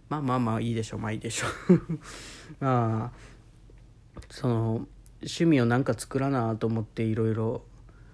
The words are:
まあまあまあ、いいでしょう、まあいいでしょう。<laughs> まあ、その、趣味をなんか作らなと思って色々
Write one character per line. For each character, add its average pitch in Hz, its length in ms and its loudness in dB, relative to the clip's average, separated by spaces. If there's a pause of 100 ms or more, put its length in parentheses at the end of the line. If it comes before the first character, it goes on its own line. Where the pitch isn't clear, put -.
ま 147 100 -4
あ 151 40 -4
ま 127 140 2
あ 127 40 2
ま 113 160 2
あ、 113 60 0
い 117 100 0
い 110 40 -2
で 113 80 -2
し - 100 -8
ょ 107 40 -6
う、 - 20 -8
ま 110 100 -4
あ - 20 -2
い 110 40 -4
い 107 40 -6
で 117 120 -6
し - 120 -4
ょ 120 40 -2 (260)
う。 160 80 8 (800)
<laughs> - 20 -
ま 120 480 2
あ、 - 1080 -20 (100)
そ - 180 -6
の、 113 400 0 (340)
趣 - 240 -2
味 151 160 6
を 120 40 6
な 120 140 4
ん 135 40 2
か 123 120 0
作 - 240 -4
ら 135 100 0
な 113 280 0
と 113 100 0
思 113 140 0
っ - 20 -4
て - 200 -6
色 110 220 0
々 110 360 -2 (520)